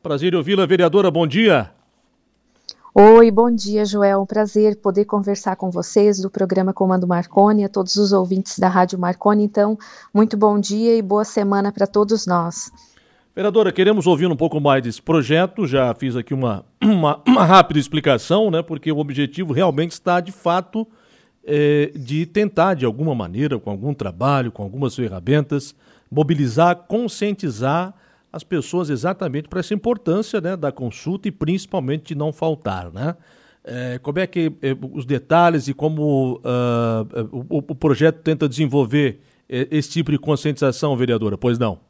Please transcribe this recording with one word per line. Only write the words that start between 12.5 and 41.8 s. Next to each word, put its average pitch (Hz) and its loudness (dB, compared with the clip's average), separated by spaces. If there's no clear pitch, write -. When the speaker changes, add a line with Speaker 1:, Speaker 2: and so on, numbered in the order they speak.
Speaker 1:
Vereadora, 202 2
queremos 190 2
ouvir 170 2
um 165 0
pouco 147 -2
mais 139 2
desse 117 -8
projeto. 165 0
Já 127 0
fiz 123 -6
aqui 120 -6
uma, 120 -4
<clears throat> - -6
uma, 170 2
uma 247 4
rápida 170 6
explicação, 156 0
né, 160 0
porque 156 -6
o 147 -2
objetivo 143 -4
realmente 165 0
está, 180 -2
de 180 -10
fato, 185 -4
é, 147 0
de 147 -6
tentar, 190 0
de 135 -4
alguma 131 -2
maneira, 113 -4
com 101 -10
algum 104 -6
trabalho, 120 -4
com - -12
algumas 120 -6
ferramentas, 127 -4
mobilizar, 147 0
conscientizar 180 -6
as 147 -14
pessoas 170 -4
exatamente 147 -6
para 185 -8
essa 185 -6
importância, 214 -2
né, 180 -6
da 151 -4
consulta 147 -8
e 196 -4
principalmente 160 -4
de 160 -10
não 147 -4
faltar, 101 -6
né? 131 -8
É, 123 -10
como 147 -6
é 185 -2
que, 165 -4
é, 135 -2
os 135 -10
detalhes 156 2
e 139 -6
como, 147 -2
ah, 117 -2
o, 135 -6
o, - -
o 143 -8
projeto 156 0
tenta 156 0
desenvolver, 135 0
é, 127 -4
esse 151 -4
tipo 156 -4
de 147 0
conscientização, 139 -2
vereadora? 113 -2
Pois 120 0
não? 107 -2